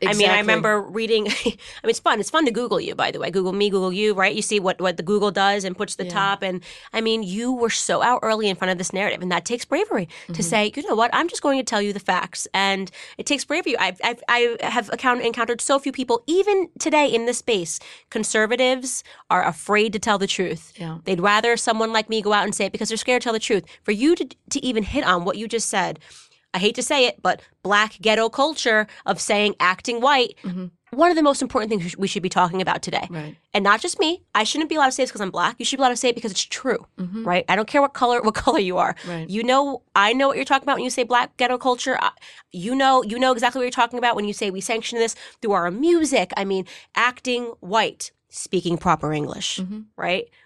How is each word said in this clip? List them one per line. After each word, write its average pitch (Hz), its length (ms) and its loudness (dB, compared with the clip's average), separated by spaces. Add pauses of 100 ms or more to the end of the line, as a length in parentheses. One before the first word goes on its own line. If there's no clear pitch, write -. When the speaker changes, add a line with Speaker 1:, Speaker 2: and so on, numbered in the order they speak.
Speaker 1:
I - 20 0
mean, 180 40 4
I - 40 4
Speaker 2:
exactly. 208 280 4
Speaker 1:
remember 214 420 2
reading, 214 460 -2
<laughs> - 20 -4
I - 20 -2 (140)
mean, 233 100 0 (280)
it's 233 140 0
fun. 254 220 2
It's 381 80 -4
fun 320 160 2
to 254 60 4
Google 240 280 0
you, - 160 -4
by - 160 0
the - 80 -8
way. - 120 -4
Google 185 240 0
me, 208 160 2
Google 185 220 0
you, 214 200 2
right? 196 220 2
You 208 80 -4
see 208 180 0
what, 180 220 0
what 180 160 0
the - 40 -8
Google 202 280 2
does 196 340 2
and 185 100 -6
puts 202 220 -6
the 190 80 -6
Speaker 2:
Yeah. 180 60 -8
Speaker 1:
top. 196 320 0
And, 185 200 -4 (300)
I 220 80 -2
mean, 226 220 0
you 214 320 -4
were 233 160 0
so - 320 0
out 240 200 2
early 220 280 0
in 180 60 -2
front 185 140 -2
of 185 60 0
this 180 160 -6
narrative, 190 300 -2
and 180 100 -2
that 175 140 0
takes 240 180 -6
bravery 285 420 -2 (200)
to 180 80 -12
Speaker 2:
Mm-hmm. 165 80 -6
Speaker 1:
say, 214 340 2
"You 294 60 -6
know 370 120 -2
what? 226 200 2
I'm 302 140 2
just - 120 -6
going 277 180 2
to 254 60 0
tell 226 160 0
you 208 140 -2
the 202 60 -6 (120)
facts." 180 400 -4
And 196 380 0 (260)
it 202 80 -10
takes 285 220 -2
bravery. 311 320 -2
I've, 185 260 0
I've, 233 240 -2
I 240 320 2
have 226 320 -2
account-, 247 300 0
encountered 233 400 -2
so 277 160 2
few 277 140 -4
people, 247 340 -2
even 381 420 2 (100)
today 294 300 4
in 226 160 2
this 240 140 -2
space, 185 420 -2 (300)
conservatives 247 920 0 (280)
are 180 160 2
afraid 208 480 0
to 220 40 -4
tell 208 200 0
the 196 80 0
truth. 170 500 -4
Speaker 2:
Yeah. 160 280 -10
Speaker 1:
They'd 185 160 -2
rather 220 360 4
someone 226 380 -2
like 220 160 0
me 220 120 0
go 208 120 0
out 202 100 2
and 202 100 -2
say 202 120 0
it 190 60 -6
because 214 160 -4
they're 226 100 -4
scared 247 240 0
to - 20 -12
tell 240 80 -2
the 220 60 -2
truth. 208 260 0 (180)
For 214 100 -2
you 262 240 4
to, 302 120 -6 (220)
to - 140 -4
even 220 180 0
hit 269 220 -2
on 180 200 2
what 190 120 -2
you 214 120 -8
just 226 200 -4
said, 170 300 -2 (560)
I 185 40 -2
hate 208 180 2
to 262 60 -4
say 269 240 4
it, - 160 -4
but 180 180 0 (220)
Black 208 380 2
ghetto 220 280 4
culture 233 580 2 (200)
of 196 140 -2
saying 208 400 2
acting 185 400 2
white, 262 420 4
Speaker 2:
Mm-hmm. 185 240 -8 (240)
Speaker 1:
one 311 200 4
of 339 60 2
the 330 60 4
most 277 180 4
important 214 300 -2
things 208 140 0
we 180 60 -6
sh-, - 80 -12
we 190 100 -2
should 190 140 -4
be 185 60 -4
talking 180 320 2
about 175 220 -2
today. - 280 -4
Speaker 2:
Right. 156 260 -12 (180)
Speaker 1:
And 208 100 2
not 208 160 4
just - 200 -6
me. 339 220 0 (120)
I 214 100 2
shouldn't 302 240 -2
be 320 80 -4
allowed 285 100 4
to 262 60 2
say 269 120 -2
this 247 80 -4
'cause - 100 -14
I'm 190 80 -4
Black. 175 280 -2
You - 60 -8
should 262 140 -2
be 269 40 2
allowed 254 80 6
to 240 60 -2
say 247 140 0
it 240 40 -4
because 233 160 -6
it's 185 120 -4
true, - 420 -4 (140)
Speaker 2:
Mm-hmm. 185 260 -8
Speaker 1:
right? 180 240 0
I 180 80 4
don't 214 120 -2
care 294 120 2
what 277 140 0
color, 240 280 2
<laughs> 214 40 0
what 214 80 2
color 277 240 2
you 180 200 0
are. - 160 0 (120)
Speaker 2:
Right. 165 240 -8
Speaker 1:
You 214 140 -2
know, 269 380 2 (120)
I 202 180 2
know 269 160 2
what 277 80 0
you're 269 160 -4
talking 277 140 0
about 277 100 0
when - 80 -4
you 254 60 -4
say 247 140 -2
Black 247 340 0
ghetto 247 200 0
culture. 254 420 0
I, - 100 0 (420)
you 185 220 -6
know, 269 280 4
you 220 160 -6
know 262 140 4
exactly 247 280 0
what 247 40 0
you're 247 60 -2
talking 247 280 0
about 233 180 2
when 208 100 -2
you 208 80 -4
say 208 160 -4
we 190 100 -8
sanction 226 380 -4
this 226 160 0 (260)
through 214 120 0
our 175 180 2
music. 269 640 2
I 202 80 -2
mean, 190 220 -2 (300)
acting 240 480 0 (160)
white, 196 500 -2 (180)
speaking 175 480 -2
proper 156 360 0
English, 151 460 -6
Speaker 2:
Mm-hmm. 190 220 -8 (160)
Speaker 1:
right? 180 320 -4 (180)